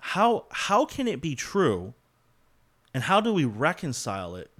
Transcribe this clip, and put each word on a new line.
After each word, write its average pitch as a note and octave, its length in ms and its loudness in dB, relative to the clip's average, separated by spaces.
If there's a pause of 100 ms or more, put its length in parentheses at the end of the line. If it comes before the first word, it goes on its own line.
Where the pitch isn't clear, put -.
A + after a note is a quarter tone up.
How, A3 500 0
how A3+ 340 2
can C4+ 240 -4
it D#3 120 -4
be D3+ 140 -4
true? A#2+ 600 0 (1000)
And C3 100 -2
how F#3+ 180 4
do A3+ 120 2
we F3 120 2
reconcile A2+ 920 -2
it E2+ 240 -12